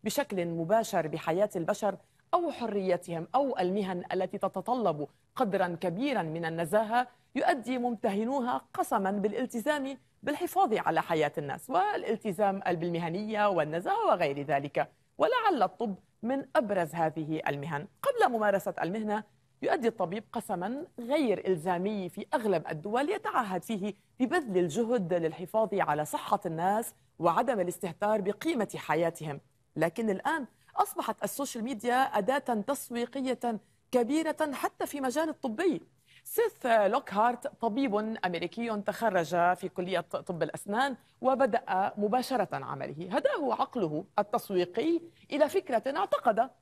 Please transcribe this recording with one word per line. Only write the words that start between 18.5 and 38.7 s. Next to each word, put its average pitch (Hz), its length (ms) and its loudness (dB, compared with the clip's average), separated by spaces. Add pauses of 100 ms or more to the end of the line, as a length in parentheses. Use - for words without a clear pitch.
المهنة 208 520 -2 (280)
يؤدي 254 260 2
الطبيب 202 440 -4
قسما 226 540 -4 (120)
غير 240 500 0
إلزامي 185 600 0
في - 260 -10
أغلب 208 360 2
الدول 208 400 -2
يتعهد 226 520 -2
فيه 202 320 -4 (260)
ببذل 254 380 0
الجهد 180 560 2
للحفاظ 175 600 0
على 151 300 2
صحة - 420 0
الناس 185 480 0 (240)
وعدم 202 420 2
الاستهتار 190 600 0
بقيمة 233 560 -2
حياتهم، 156 640 -2 (360)
لكن 170 340 0
الآن 269 360 -2 (300)
أصبحت - 480 -2
السوشيال 233 400 -4
ميديا 233 300 -2
أداة 254 440 2
تسويقية 240 1200 -4 (320)
كبيرة 302 600 2
حتى 320 340 -4
في 285 140 -8
مجال 269 280 0
الطبي. 285 540 0 (420)
سيث - 420 0
لوكهارت 214 800 4
طبيب 226 480 0 (300)
أمريكي 190 640 -2